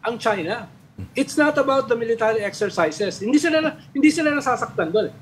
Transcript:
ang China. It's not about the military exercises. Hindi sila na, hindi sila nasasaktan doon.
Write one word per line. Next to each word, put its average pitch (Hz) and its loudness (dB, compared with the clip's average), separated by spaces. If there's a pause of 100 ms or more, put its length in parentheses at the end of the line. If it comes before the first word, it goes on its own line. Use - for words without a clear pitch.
ang 233 -4
China. 208 -4 (480)
It's - -4
not 294 4
about 269 2
the 233 0
military 226 0
exercises. 190 -2
Hindi 233 2
sila 311 2
na, 311 -2 (160)
hindi 294 4
sila 302 2
nasasaktan 240 -2
doon. 185 0